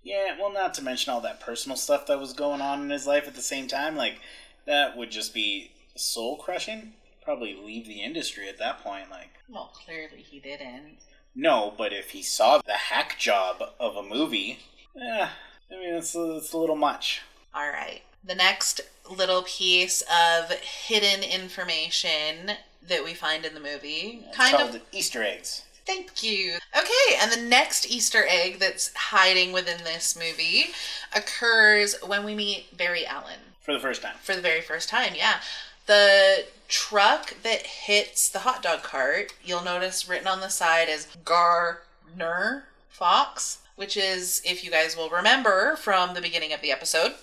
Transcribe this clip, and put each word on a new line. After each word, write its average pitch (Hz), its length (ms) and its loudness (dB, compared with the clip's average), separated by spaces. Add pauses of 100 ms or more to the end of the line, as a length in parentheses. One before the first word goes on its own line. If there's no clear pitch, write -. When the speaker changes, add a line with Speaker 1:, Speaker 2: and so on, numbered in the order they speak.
Speaker 1:
Yeah, 196 320 -4
well, 202 160 -4
not 190 220 -2
to 147 80 -8
mention 127 300 -4
all 120 80 -2
that 107 200 -8
personal - 360 -8
stuff - 320 0
that 139 100 2
was 135 140 -10
going 143 280 -4
on 139 220 -2
in 143 80 -6
his 139 160 -6
life 147 220 2
at 127 80 -16
the 123 40 -16
same 135 280 -6
time. 143 260 -4
Like, 123 240 -4 (480)
that 143 300 0
would 117 160 -10
just 104 200 -8
be 104 380 -4 (240)
soul-crushing. 180 1000 -6 (300)
Probably 120 300 -6
leave 107 320 -14
the 104 160 -14
industry 120 460 -8
at 98 100 -16
that - 240 -6
point, 98 300 -12
like. - 180 -18 (180)
Speaker 2:
Well, 233 240 -16
clearly 156 560 -16
he 143 120 -20
didn't. 139 580 -16 (380)
Speaker 1:
No, 123 420 2
but 104 140 -2
if 98 180 -10
he 98 120 -14
saw 131 440 4
the 107 60 -4
hack - 480 -4
job 98 420 0 (160)
of 113 160 -4
a 104 80 -8
movie, 110 560 -4 (420)
eh, 226 280 -4 (420)
I 185 80 -16
mean, 175 160 -6
it's 165 220 -6
a, 165 220 -4
it's - 140 -10
a 165 60 -4
little 160 160 0
much. - 480 -2 (320)
Speaker 2:
All 147 160 -4
right. 151 320 -10 (220)
The 185 100 -8
next 185 460 2 (280)
little 185 340 0
piece 180 600 0
of 170 480 4
hidden 202 720 0
information 170 1300 -4 (360)
that 165 160 0
we 165 100 -10
find 156 300 -4
in 156 100 -8
the 156 60 -16
movie, 151 680 -10
Speaker 1:
It's - 100 -14
Speaker 2:
kind 262 200 4
Speaker 1:
called 262 180 2
Speaker 2:
of 226 160 -14
Speaker 1:
Easter 220 320 -6
eggs. - 400 -6 (220)
Speaker 2:
Thank 370 380 -6
you. 196 360 -2 (200)
Okay, 453 420 4
and 220 120 4
the 233 160 0
next 254 420 4
Easter 226 380 2
egg 185 320 2
that's - 340 0
hiding 185 580 4
within 175 300 -2
this 165 340 -4
movie 165 500 0 (480)
occurs 214 840 4 (100)
when 202 180 -2
we 214 120 -6
meet 202 400 -6
Barry 175 280 -2
Allen. - 360 -10 (200)
Speaker 1:
For - 140 -4
the 131 60 -4
first 127 200 -4
time. - 220 -10
Speaker 2:
For 190 140 -4
the 180 40 -6
very 165 200 0
first 165 280 -6
time, 220 280 0
yeah. 196 240 0 (460)
The 196 580 8 (240)
truck 214 760 2
that - 240 -2
hits - 640 0
the - 100 -4
hot 247 240 -2
dog 165 220 0
cart, 147 500 -2 (100)
you'll 175 200 -4
notice 185 440 -2
written 180 200 -2
on 190 120 0
the 190 100 -6
side 165 380 4
is 156 200 -4 (160)
Gardner 170 1400 0 (220)
Fox, - 680 2 (160)
which 196 220 -6
is, 185 480 0
if 180 200 -2
you 175 60 -10
guys 160 260 2
will 160 140 -4
remember 214 640 4
from 185 400 2
the 180 80 -4
beginning 170 300 -4
of 147 80 -4
the 139 100 -2
episode 160 520 2